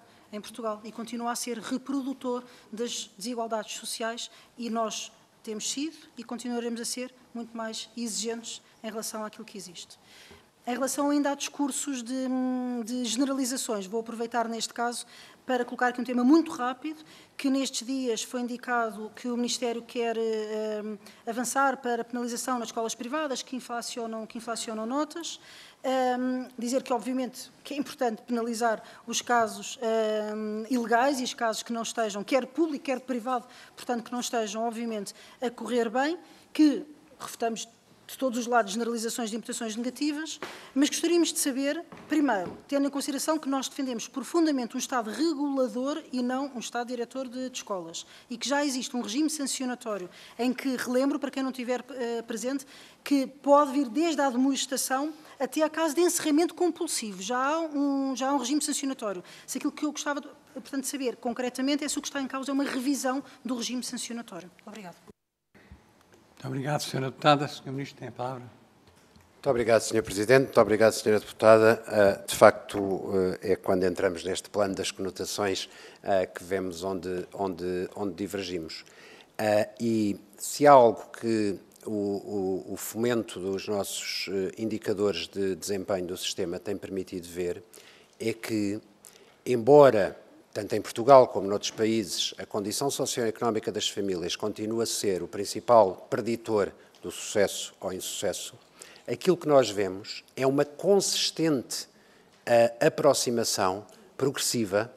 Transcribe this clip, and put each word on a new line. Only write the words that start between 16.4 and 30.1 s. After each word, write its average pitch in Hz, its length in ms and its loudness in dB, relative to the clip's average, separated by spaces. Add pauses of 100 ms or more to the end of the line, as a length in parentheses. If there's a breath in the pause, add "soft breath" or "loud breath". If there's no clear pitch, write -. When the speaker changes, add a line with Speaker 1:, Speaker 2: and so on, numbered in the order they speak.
Speaker 1:
rápido, 254 500 -6 (340 loud breath)
que - 140 -2
nestes 262 380 -2
dias 254 340 -2
foi 247 200 -6
indicado 226 760 -4
que - 120 -10
o 240 80 -2
Ministério 233 460 -2
quer, 233 340 -4
eh, 214 680 -4 (420 loud breath)
avançar 254 520 0
para 240 260 -2
a - 20 -6
penalização 240 540 -4
nas 226 80 -6
escolas 226 260 -4
privadas 269 480 -6
que - 140 -12
inflacionam, 226 720 -8
que 240 100 -16
inflacionam 220 480 -6
notas. 294 540 -6 (440 loud breath)
Ehm, 254 720 0
dizer 247 280 -2
que, 254 100 -2
obviamente, 247 580 -4 (120)
que - 100 -12
é 277 40 -4
importante 254 440 -2
penalizar 226 640 -2 (240 loud breath)
os 233 160 -4
casos, 220 580 0
ehm, 214 880 -2